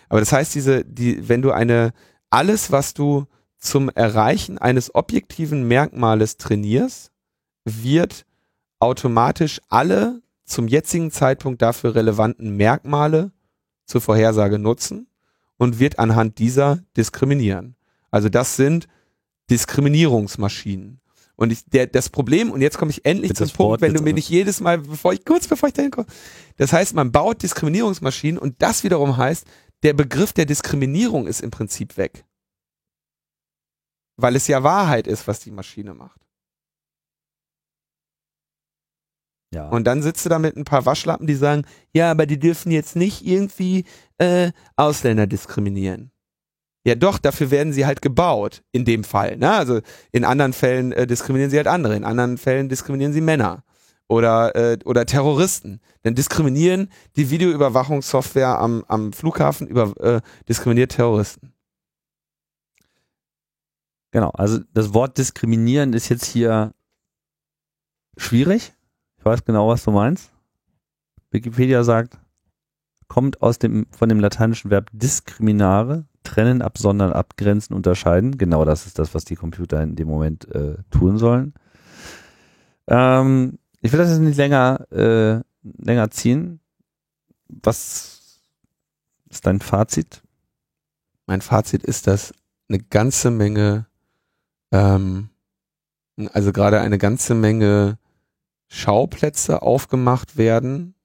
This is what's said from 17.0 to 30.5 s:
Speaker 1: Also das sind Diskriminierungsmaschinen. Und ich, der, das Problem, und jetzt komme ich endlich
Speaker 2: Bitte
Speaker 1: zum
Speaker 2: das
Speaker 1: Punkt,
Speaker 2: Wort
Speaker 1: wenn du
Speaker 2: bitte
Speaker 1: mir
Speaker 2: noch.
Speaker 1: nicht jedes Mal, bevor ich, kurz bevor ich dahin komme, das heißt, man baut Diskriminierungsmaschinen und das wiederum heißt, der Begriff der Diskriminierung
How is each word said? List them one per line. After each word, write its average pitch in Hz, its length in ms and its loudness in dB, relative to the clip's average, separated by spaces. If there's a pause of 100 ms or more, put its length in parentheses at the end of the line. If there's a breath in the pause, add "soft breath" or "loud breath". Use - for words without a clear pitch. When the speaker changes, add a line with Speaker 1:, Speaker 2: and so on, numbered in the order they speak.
Speaker 1:
Also 107 180 2
das 120 280 0
sind 156 300 2 (640)
Diskriminierungsmaschinen. 117 1500 0 (360)
Und 113 140 0
ich, 113 140 -6
der, 127 220 2
das - 240 -2
Problem, 165 420 0
und 135 80 -4
jetzt 143 180 0
komme 156 120 -2
ich - 140 -10
endlich 175 260 0
Speaker 2:
Bitte 92 80 -4
Speaker 1:
zum 104 100 0
Speaker 2:
das - 80 -12
Speaker 1:
Punkt, 107 140 4
Speaker 2:
Wort 113 100 0
Speaker 1:
wenn 160 80 4
du 156 60 2
Speaker 2:
bitte 156 100 0
Speaker 1:
mir 151 60 2
Speaker 2:
noch. 147 60 0
Speaker 1:
nicht 156 120 -4
jedes 190 320 0
Mal, 175 180 0
bevor 151 340 -4
ich, 196 120 -6
kurz 339 240 0
bevor 294 200 0
ich 269 60 -4
dahin 285 160 -2
komme, 240 160 -8 (520 loud breath)
das 135 140 2
heißt, 180 220 2
man 135 160 0
baut 165 320 0
Diskriminierungsmaschinen 165 960 -2
und 135 220 -6
das - 240 -2
wiederum 143 320 0
heißt, 131 300 0 (360 soft breath)
der 151 120 4
Begriff 143 380 0
der 160 140 0
Diskriminierung 143 800 -2